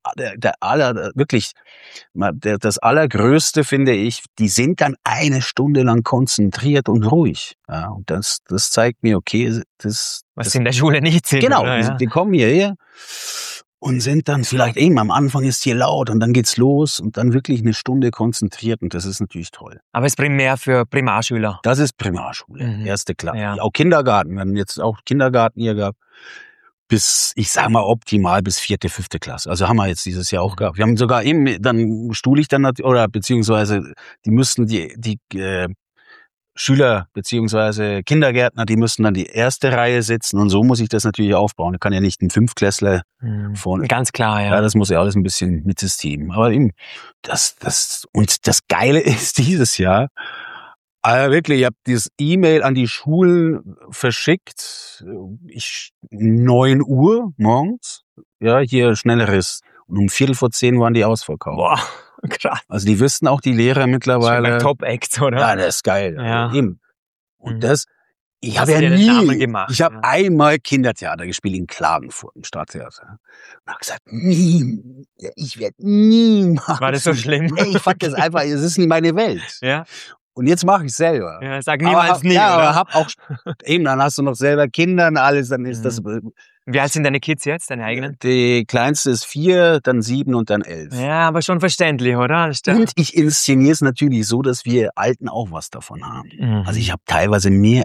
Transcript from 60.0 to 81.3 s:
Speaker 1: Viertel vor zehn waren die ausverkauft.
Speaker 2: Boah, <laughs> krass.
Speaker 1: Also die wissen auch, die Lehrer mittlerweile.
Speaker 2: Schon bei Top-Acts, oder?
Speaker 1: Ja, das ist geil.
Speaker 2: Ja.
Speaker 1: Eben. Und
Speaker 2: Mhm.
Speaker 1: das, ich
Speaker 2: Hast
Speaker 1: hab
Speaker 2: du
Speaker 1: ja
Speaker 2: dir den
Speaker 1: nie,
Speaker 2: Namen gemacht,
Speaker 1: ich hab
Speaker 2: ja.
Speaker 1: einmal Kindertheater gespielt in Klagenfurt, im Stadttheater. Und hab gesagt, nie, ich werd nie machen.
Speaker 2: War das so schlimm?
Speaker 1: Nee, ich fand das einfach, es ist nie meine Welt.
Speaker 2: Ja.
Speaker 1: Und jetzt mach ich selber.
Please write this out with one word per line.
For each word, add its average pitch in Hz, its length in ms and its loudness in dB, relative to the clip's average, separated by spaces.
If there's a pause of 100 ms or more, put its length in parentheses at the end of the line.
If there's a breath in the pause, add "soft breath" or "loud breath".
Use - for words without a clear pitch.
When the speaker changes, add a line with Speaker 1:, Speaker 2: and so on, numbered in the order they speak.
Speaker 1:
Viertel 135 260 0
vor 120 160 0
zehn 123 280 2
waren 117 140 2
die 117 100 4
ausverkauft. 90 540 -4
Speaker 2:
Boah, 143 200 2 (460 loud breath)
<laughs> - 60 -6
krass. - 400 -6
Speaker 1:
Also 101 180 -4
die 104 140 2
wissen 143 260 0
auch, 139 140 2
die 135 100 -2
Lehrer 123 340 2
mittlerweile. 123 600 2
Speaker 2:
Schon 120 100 2
bei 120 60 0
Top-Acts, 120 580 -2
oder? 131 180 0
Speaker 1:
Ja, 113 180 2
das 90 180 -2
ist - 80 -8
geil. 95 340 0
Speaker 2:
Ja. 117 360 -2
Speaker 1:
Eben. 117 260 0 (580)
Und 117 180 -10
Speaker 2:
Mhm. 110 40 -8
Speaker 1:
das, 127 260 0 (540)
ich 117 180 -6
Speaker 2:
Hast - 40 0
Speaker 1:
hab 131 60 0
Speaker 2:
du 156 80 4
Speaker 1:
ja 156 40 4
Speaker 2:
dir 165 120 4
den 180 80 6
Speaker 1:
nie, 214 80 6
Speaker 2:
Namen 220 320 4
gemacht, 113 320 -2
Speaker 1:
ich 120 100 0
hab 165 100 4
Speaker 2:
ja. 110 120 -14
Speaker 1:
einmal 151 560 4
Kindertheater 95 640 -2
gespielt 92 300 -6
in 87 120 -6
Klagenfurt, - 720 -4
im - 80 -18
Stadttheater. - 720 -14 (480 loud breath)
Und - 80 -14
hab - 60 -18
gesagt, - 300 -12
nie, 139 960 0 (300)
ich 135 240 -12
werd - 200 -8
nie 214 640 4
machen. 160 340 0
Speaker 2:
War 131 140 0
das 139 100 -2
so 165 100 2
schlimm? 143 340 0
Speaker 1:
Nee, 196 280 0
ich - 40 2
fand 185 220 -2
das 156 120 -2
einfach, 156 300 -2
es 147 180 -2
ist 165 160 -2
nie 175 100 4
meine 165 300 2
Welt. 208 260 -2 (180)
Speaker 2:
Ja. 143 220 -2 (520 loud breath)
Speaker 1:
Und 127 120 -2
jetzt 175 180 2
mach 190 160 4
ich 135 140 -8
selber. 110 480 -2